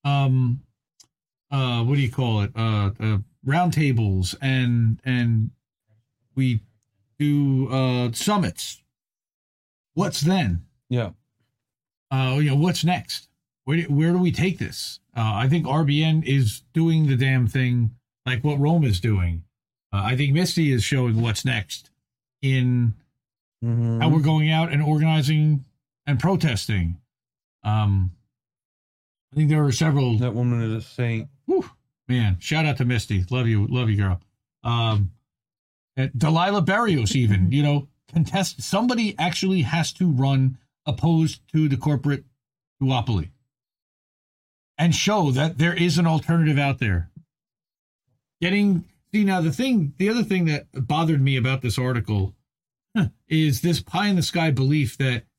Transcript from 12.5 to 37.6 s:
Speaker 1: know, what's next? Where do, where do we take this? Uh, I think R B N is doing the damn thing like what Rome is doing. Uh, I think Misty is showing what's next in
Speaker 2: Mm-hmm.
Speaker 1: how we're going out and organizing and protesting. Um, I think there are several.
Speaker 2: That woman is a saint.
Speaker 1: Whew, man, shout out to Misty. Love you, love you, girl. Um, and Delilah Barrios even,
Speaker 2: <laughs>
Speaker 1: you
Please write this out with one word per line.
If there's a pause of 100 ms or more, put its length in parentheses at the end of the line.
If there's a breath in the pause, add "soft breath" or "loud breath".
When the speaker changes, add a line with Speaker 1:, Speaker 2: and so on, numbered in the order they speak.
Speaker 1:
know,
what's
next? (360)
Where
do,
where
do
we
take
this? (160)
Uh,
I
think
R
B
N
is (100)
doing
the
damn
thing (340)
like
what
Rome
is
doing. (500)
Uh,
I
think
Misty
is
showing
what's
next (520)
in (680)
Speaker 2:
Mm-hmm.
Speaker 1:
how
we're
going
out
and
organizing (420)
and
protesting. (680)
Um, (1200)
I
think
there
are
several.
Speaker 2:
That
woman
is
a
saint. (180)
Speaker 1:
Whew, (420)
man,
shout
out
to
Misty.
Love
you,
love
you,
girl. (420)
Um, (840)
and
Delilah
Barrios
even,
Speaker 2:
<laughs>
Speaker 1:
you